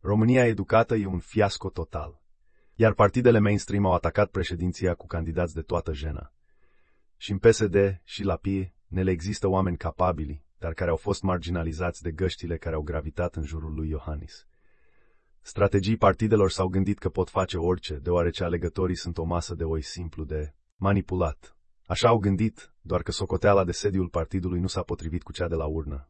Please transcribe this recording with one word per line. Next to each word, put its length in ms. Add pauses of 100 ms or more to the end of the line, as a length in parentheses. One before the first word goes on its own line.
România 460
educată 480
e 120
un 120
fiasco 520
total. 500 (540)
Iar 180
partidele 460
mainstream 480
au 60
atacat 380
președinția 640
cu 120
candidați 480
de 80
toată 300
jena. 400 (840)
Și 160
în 60
P 60
S 200
D 120 (280)
și 200
la 120
pie 380 (120)
ne 160
le 80
există 380
oameni 280
capabili, 680 (120)
dar 140
care 180
au 60
fost 260
marginalizați 800
de 80
găștile 460
care 180
au 80
gravitat 540
în 60
jurul 320
lui 140
Iohannis. 580 (920)
Strategii 560
partidelor 540
s-au 180
gândit 300
că 100
pot 220
face 280
orice, 360
deoarece 500
alegătorii 520
sunt 220
o 60
masă 300
de 100
oi 180
simplu 420
de 300 (220)
manipulat. 800 (300)
Așa 220
au 100
gândit, 640
doar 220
că 100
socoteala 520
de 80
sediul 360
partidului 520
nu 60
s-a 160
potrivit 400
cu 100
cea 160
de 60
la 120
urnă. 440